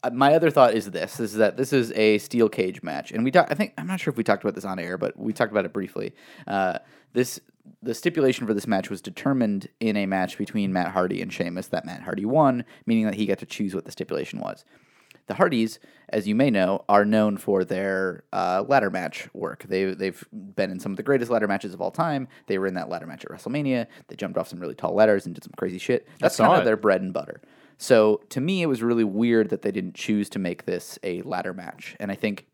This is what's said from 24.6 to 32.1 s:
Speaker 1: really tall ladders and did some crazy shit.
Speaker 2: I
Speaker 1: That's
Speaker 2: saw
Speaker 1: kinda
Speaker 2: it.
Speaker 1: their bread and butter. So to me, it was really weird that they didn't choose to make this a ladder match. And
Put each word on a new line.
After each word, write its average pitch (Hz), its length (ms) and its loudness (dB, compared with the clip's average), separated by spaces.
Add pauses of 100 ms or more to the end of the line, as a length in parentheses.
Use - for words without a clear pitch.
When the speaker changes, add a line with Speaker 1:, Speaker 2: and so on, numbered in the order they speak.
Speaker 1:
really 85 160 -8
tall 80 180 -4
ladders 104 320 6
and 85 80 -8
did - 80 -16
some - 140 -20
crazy 92 220 -4
shit. - 300 -2
Speaker 2:
I - 120 -20
Speaker 1:
That's - 160 2
Speaker 2:
saw 113 120 4
Speaker 1:
kinda 156 140 6
Speaker 2:
it. - 20 2
Speaker 1:
their 110 120 4
bread 101 240 4
and 92 120 -6
butter. - 280 -8 (380)
So 107 420 6 (100)
to 127 100 -4
me, 180 220 0
it 165 40 0
was 135 180 -2
really 117 200 2
weird 110 460 2
that 104 120 -4
they 101 100 -2
didn't 92 240 -6
choose 104 340 -2
to - 80 -6
make 90 260 -4
this 90 380 -6
a 92 200 -6
ladder 90 300 -6
match. - 460 -16
And 101 140 -6